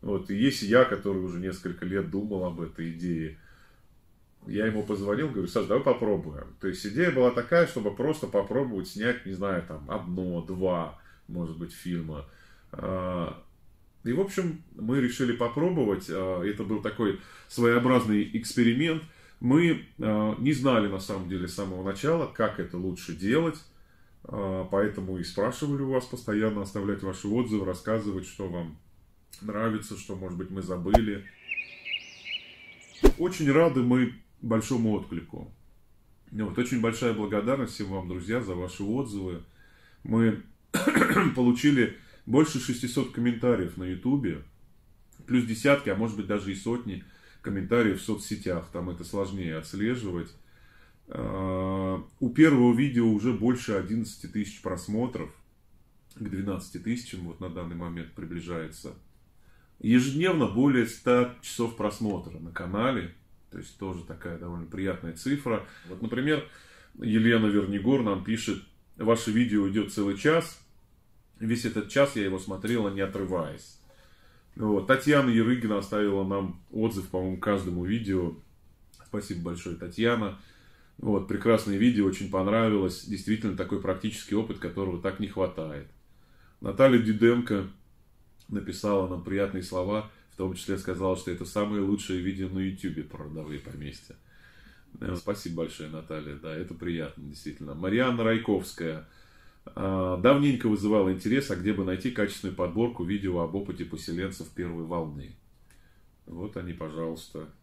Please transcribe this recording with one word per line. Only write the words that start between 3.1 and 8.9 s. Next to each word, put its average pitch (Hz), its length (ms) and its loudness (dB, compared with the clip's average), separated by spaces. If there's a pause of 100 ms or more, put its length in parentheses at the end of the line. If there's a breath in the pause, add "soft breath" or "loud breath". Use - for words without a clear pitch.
Я 101 180 0
ему 107 160 0
позвонил, 104 480 0
говорю: 98 180 -2
«Саш, 98 200 0
давай 117 160 2
попробуем». 98 760 0
То 95 80 -4
есть 90 200 -6
идея 156 240 2
была 127 180 6
такая, 123 380 4
чтобы 104 280 -4
просто 151 300 -2
попробовать 101 600 0
снять, 117 400 -2